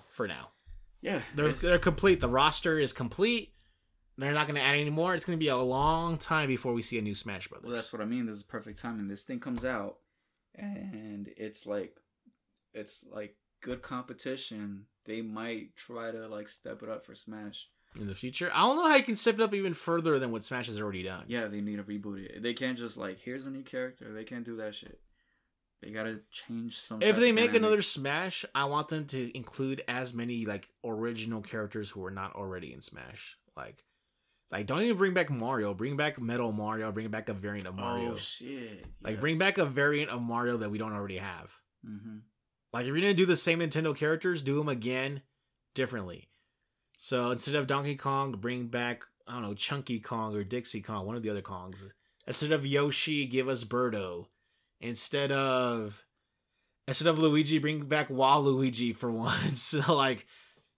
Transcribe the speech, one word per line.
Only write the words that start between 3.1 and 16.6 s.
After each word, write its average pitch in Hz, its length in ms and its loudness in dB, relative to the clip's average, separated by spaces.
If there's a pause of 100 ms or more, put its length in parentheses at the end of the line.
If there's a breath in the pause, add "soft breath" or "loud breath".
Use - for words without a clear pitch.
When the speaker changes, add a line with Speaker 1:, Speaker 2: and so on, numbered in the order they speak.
Speaker 1:
They're 139 180 -2
not 151 120 2
gonna 147 140 0
add 139 160 6
any 147 140 2
more. 165 240 2
It's 160 120 -2
gonna 175 120 0
be 156 100 4
a 131 80 4
long 151 640 4
time 156 300 2
before 127 260 0
we 117 80 0
see 117 160 -2
a 110 40 -2
new 104 120 -2
Smash 98 340 -4
Brothers. - 180 -14
Speaker 2:
Well, 120 80 -6
that's 113 180 -4
what 113 80 -6
I 107 60 -4
mean. 120 200 -2
This 107 100 -6
is 104 60 -14
perfect 107 360 -12
timing. 110 300 -6
This 101 160 -8
thing 127 160 -8
comes 123 260 -6
out, 110 320 -4 (560)
and 139 840 -8
it's 107 300 -8
like, 104 300 -4 (760)
it's, 107 360 -10
like, 107 260 -10 (260)
good 127 200 -6
competition. 117 1000 -8 (220)
They 110 160 -6
might 110 520 -8
try 117 360 -10
to, 110 180 -10
like, 104 220 -10
step - 320 -12